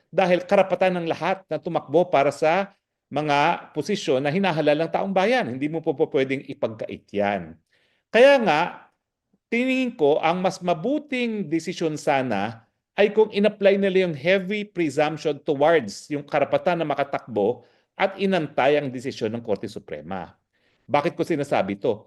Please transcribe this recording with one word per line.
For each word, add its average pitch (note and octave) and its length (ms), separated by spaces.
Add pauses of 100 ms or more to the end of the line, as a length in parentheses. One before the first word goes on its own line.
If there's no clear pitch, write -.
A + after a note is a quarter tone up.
(140)
Dahil F3+ 320
karapatan F#3+ 560
ng E3 80
lahat F3+ 400
na D#3 80
tumakbo E3 480
para C#3 240
sa E3 400 (400)
mga D3 640
posisyon D3 480
na D3 80
hinahalal D#3 560
ng E3 80
taong F#3+ 160
bayan. G3 480
Hindi C#3+ 100
mo D#3 140
po, D3+ 160
po D#3 160
pwedeng C3+ 320
ipagkait A2+ 640
yan. G2 480 (560)
Kaya C4+ 320
nga, D#3+ 420 (640)
tingin B3+ 480
ko, D3+ 240
ang E3+ 180
mas F#3 220
mabuting A3 880
desisyon E3 480
sana A#2 720 (240)
ay G#3 180
kung G#3+ 220
in-apply G3+ 480
nila F#3+ 260
yung D#3+ 80
heavy F#3+ 480
presumption D3+ 800
towards D3 720
yung C#3+ 100
karapatan C#3+ 560
na D#3 80
makatakbo B2 800 (320)
at G3 240
inantay D3 560
ang C#3 160
desisyon A#2+ 400
ng A#2 80
Korte A2+ 240
Suprema. E2+ 640 (560)
Bakit D3 320
ko D#3+ 80
sinasabi A#2+ 560
to? A2+ 260